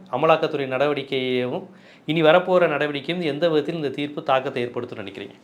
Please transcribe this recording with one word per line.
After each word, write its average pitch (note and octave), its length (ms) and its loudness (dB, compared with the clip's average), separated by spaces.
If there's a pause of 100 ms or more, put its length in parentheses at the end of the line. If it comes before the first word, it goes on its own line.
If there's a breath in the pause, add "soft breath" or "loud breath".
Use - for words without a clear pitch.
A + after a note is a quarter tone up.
(120)
அமலாக்கத்துறை D#3 540 2
நடவடிக்கையையும் C3 1000 -2 (400 loud breath)
இனி D#3+ 160 0
வரப்போற F3+ 460 6
நடவடிக்கையும் D3 560 -4
எந்த D3+ 240 0
விதத்தில் D#3 260 0
இந்த D#3 140 -4
தீர்ப்பு D3 340 -6
தாக்கத்தை C3+ 420 0
ஏற்படுத்தும்னு A#2 380 -8
நினைக்கிறீங்க? G2+ 420 -14